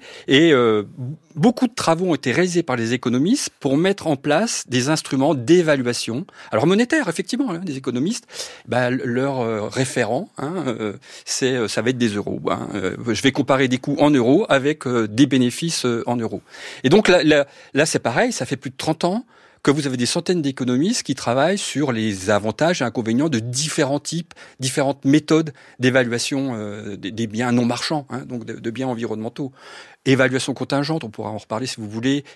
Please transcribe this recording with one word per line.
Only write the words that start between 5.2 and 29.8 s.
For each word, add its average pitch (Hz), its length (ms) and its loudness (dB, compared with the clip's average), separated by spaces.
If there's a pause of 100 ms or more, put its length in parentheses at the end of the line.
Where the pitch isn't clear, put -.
d'évaluation. 135 880 2 (260)
Alors 113 160 2
monétaire, 240 400 2
effectivement, 233 440 -4
hein, 165 120 -6
des 151 140 -6
économistes, 135 500 -4 (400)
bah, 123 220 0
l-, 127 160 -2
leur, 131 340 -2
euh, 113 300 -2
référent, 127 580 -2 (100)
hein, 151 300 -6
euh, 110 260 -4 (300)
c'est, 131 300 -2
euh, 120 160 0
ça - 120 -2
va 120 100 2
être 127 60 -4
des 117 120 2
euros. 101 400 -4
Hein, - 240 -4
euh, 95 240 -4 (100)
je 107 140 -2
vais 135 100 4
comparer 135 380 0
des 127 80 0
coûts 143 220 -4
en 147 100 6
euros 143 400 4
avec, 143 360 0
euh, 120 220 0
des 127 200 4
bénéfices, 127 580 0
euh, 117 220 -2
en 120 100 -2
euros. 107 240 -6 (420)
Et 131 60 2
donc 208 180 6
là, 180 160 6
là, 151 240 4 (260)
là, 139 120 4
c'est 151 140 -2
pareil, 185 340 0
ça - 120 -6
fait 135 120 -4
plus - 140 -10
de - 40 -20
trente - 300 -2
ans 196 180 -2 (420)
que 139 60 6
vous 143 160 0
avez 127 80 -4
des 123 100 0
centaines 175 360 0
d'économistes 139 640 0
qui 139 120 -4
travaillent 143 420 2
sur 135 360 -2
les 104 360 -2
avantages 110 520 0
et - 20 0
inconvénients 120 460 0
de 127 100 0
différents 139 600 -2
types, - 320 -8 (260)
différentes 135 460 -2
méthodes 156 480 4 (260)
d'évaluation, 127 800 0
euh, 104 400 -8
des, 95 140 -8
des 110 160 -4
biens 117 260 0
non 120 100 4
marchands, 127 460 -2
hein, 127 180 -8
donc 123 160 -10
de, 110 160 -12
de 117 120 -6
biens 127 180 -6
environnementaux. 117 640 -6 (520)